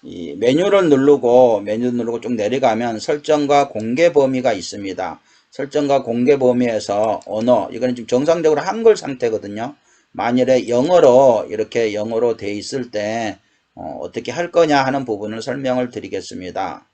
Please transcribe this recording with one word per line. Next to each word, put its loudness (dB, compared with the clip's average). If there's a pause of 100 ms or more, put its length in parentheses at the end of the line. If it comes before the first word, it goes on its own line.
이 -12
메뉴를 2
누르고, 6
메뉴 -4
누르고 -4
쭉 -6
내려가면 -2
설정과 0
공개 0
범위가 2
있습니다. -8 (300)
설정과 -2
공개 2
범위에서 0
언어, 0
이거는 -4
지금 -14
정상적으로 2
한글 2
상태거든요. -6 (360)
만일에 2
영어로, 4
이렇게 -2
영어로 -2
돼 -8
있을 -8
때, -6 (340)
어, -14
어떻게 -10
할 -6
거냐 2
하는 -2
부분을 -8
설명을 -4
드리겠습니다. -10